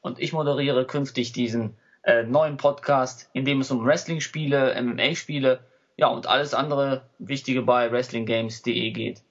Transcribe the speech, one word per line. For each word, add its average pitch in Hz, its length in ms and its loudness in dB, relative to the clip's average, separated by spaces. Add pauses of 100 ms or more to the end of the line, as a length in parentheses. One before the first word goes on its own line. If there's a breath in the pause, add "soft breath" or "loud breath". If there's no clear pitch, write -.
und - 180 -10
ich 151 140 -6
moderiere 143 500 0
künftig 131 480 -4
diesen, 117 460 -4 (260 soft breath)
äh, 117 200 4
neuen 143 340 0
Podcast, 139 760 0
in 131 140 -2
dem 139 160 2
es 131 100 -2
um 117 140 -2
Wrestling-Spiele, 147 880 0
M-M-A-Spiele, 131 880 0 (340 soft breath)
ja, 147 120 4
und 117 200 -2
alles 143 260 2
andere 139 500 0 (140)
Wichtige 135 440 -2
bei 123 320 4
Wrestling 120 320 -2
Games 113 360 -2
punkt 120 160 -2
de 110 140 -2
geht. 110 400 -8